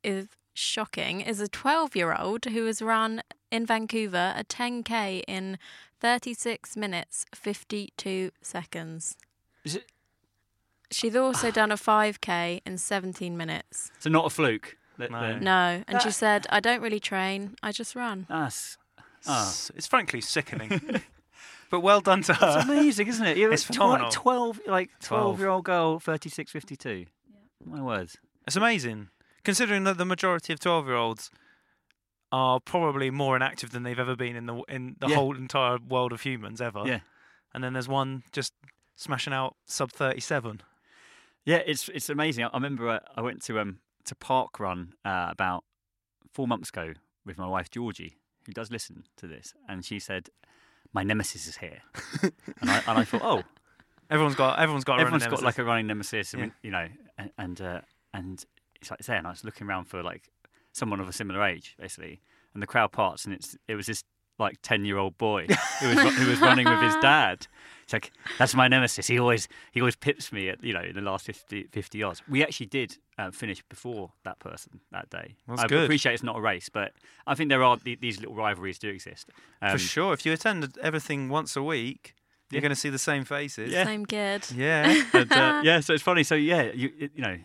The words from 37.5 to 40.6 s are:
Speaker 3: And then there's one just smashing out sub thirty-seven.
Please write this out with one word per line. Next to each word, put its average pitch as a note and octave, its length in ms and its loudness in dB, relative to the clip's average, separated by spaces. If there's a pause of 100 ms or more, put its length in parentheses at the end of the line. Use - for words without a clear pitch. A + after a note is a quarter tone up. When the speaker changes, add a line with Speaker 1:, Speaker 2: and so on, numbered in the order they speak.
Speaker 3:
And B2+ 100 -6
then B2+ 100 -6
there's B2+ 140 -4
one C3+ 440 -2
just - 220 -6 (420)
smashing C#3 380 -6
out C3 220 -4 (100)
sub - 260 -4
thirty-seven. B2+ 680 -4 (840)